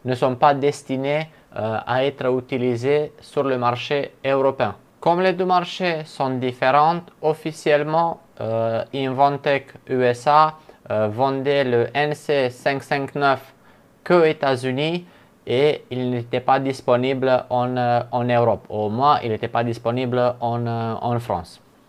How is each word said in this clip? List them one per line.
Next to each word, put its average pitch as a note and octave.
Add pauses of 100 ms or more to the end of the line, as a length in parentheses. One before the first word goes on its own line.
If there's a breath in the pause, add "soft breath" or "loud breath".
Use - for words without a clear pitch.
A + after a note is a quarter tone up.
ne B2+
sont B2+
pas D3
destinés, C#3+ (260 soft breath)
euh, A2 (100)
à B2+
être C3
utilisés B2+
sur -
le C3+
marché A#2+ (100)
européen. C3+ (240)
Comme E3+
les F#3
deux F3+
marchés F3
sont C3+
différents, D3 (200)
officiellement, D#3 (200)
euh, A2+ (120)
Inventec C#3 (200)
U B2+
S A#2+
A, D#3 (360 loud breath)
euh, G#2+
vendait C3+
le A#2+
N D3
C C#3+
cinq C3+
cinq C#3
neuf C#3 (500 soft breath)
que F3
États-Unis D3 (420 loud breath)
et C#3
il B2
n'était B2
pas C3
disponible C3
en, B2
euh, A#2+ (100)
en B2
Europe. A#2+
Au G#2+
moins, B2+
il A#2+
n'était A2
pas A#2
disponible A#2+
en, A#2+
euh, A2+
en A#2+
France. F#2 (280)